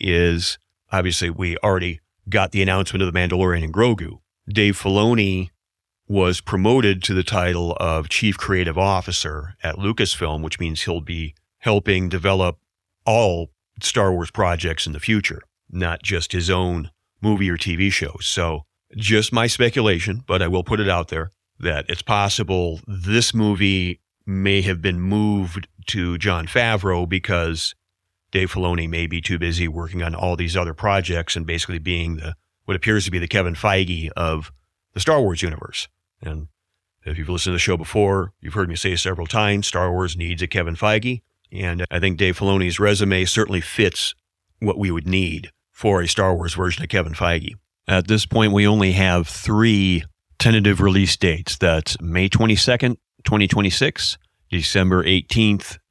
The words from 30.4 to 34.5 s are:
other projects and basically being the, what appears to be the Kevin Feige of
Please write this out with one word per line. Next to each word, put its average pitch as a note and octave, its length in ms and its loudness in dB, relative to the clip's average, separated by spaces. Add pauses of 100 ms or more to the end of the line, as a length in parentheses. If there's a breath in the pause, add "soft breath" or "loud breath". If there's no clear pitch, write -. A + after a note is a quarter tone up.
other E2+ 180 -2
projects F2+ 600 -2
and E2+ 100 -6
basically E2+ 360 -6
being E2+ 340 -4
the, D#2+ 220 -8 (280)
what F#2+ 120 -4
appears G#2+ 300 0
to F#2 40 -4
be F2 80 -4
the E2+ 80 -4
Kevin F2 280 0
Feige F2+ 560 0
of D#2+ 420 -4 (420)